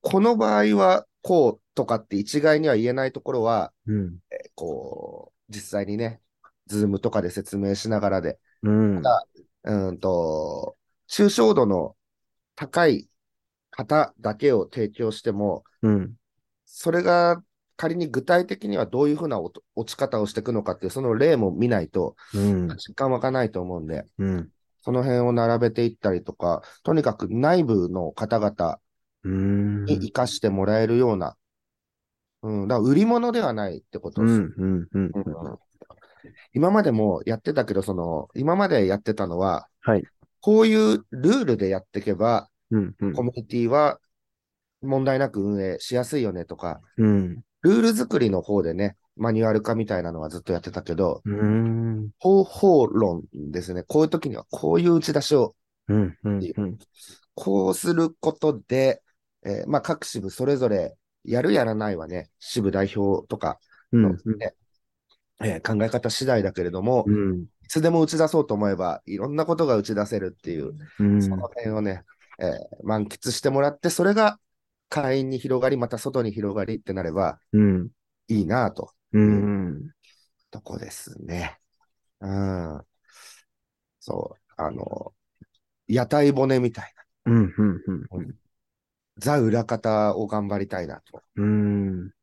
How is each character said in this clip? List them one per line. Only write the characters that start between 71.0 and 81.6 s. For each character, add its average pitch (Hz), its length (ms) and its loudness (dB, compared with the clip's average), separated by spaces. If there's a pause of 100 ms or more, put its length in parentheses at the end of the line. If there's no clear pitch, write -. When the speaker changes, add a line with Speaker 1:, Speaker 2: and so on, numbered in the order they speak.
Speaker 2:
ん。 101 180 4
Speaker 1:
そ 95 140 0
の 92 60 -6
辺 117 280 -8
を 107 100 -2
ね、 98 240 -4 (340)
え - 60 -6
ー、 90 60 0 (320)
満 107 220 -2
喫 - 260 -8
し - 100 -4
て 143 100 0
も 135 100 0
ら 143 80 2
っ 143 100 -6
て、 175 120 -2
そ 175 120 -2
れ 196 120 4
が 208 240 2 (500)
会 135 320 -2
員 131 100 -4
に 131 80 -4
広 127 240 -2
が 131 60 4
り、 135 80 2
ま 120 120 -2
た 117 100 -6
外 127 240 -2
に 110 100 -2
広 104 240 -4
が 101 80 -2
り 107 140 -6
っ - 20 -10
て - 120 -8
な 95 100 -4
れ 82 100 -4
ば、 87 260 -2 (140)
Speaker 2:
う 107 100 6
ん。 92 260 2 (400)
Speaker 1:
い 107 140 2
い 85 40 0
な 110 260 0
と - 200 -14 (220)
い 107 40 4
う - 20 6
Speaker 2:
う - 20 8
ん、 104 60 6
う 101 440 0
ん。 101 180 -12 (600)
Speaker 1:
と - 100 -16
こ - 180 -14
で - 120 -14
す - 340 -18
ね。 85 340 -8 (600)